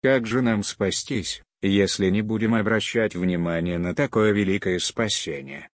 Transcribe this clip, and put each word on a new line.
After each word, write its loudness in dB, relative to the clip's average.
Как 4
же 2
нам 2
спастись, -4
если 2
не 2
будем 0
обращать 0
внимание 0
на -2
такое 2
великое 0
спасение? -4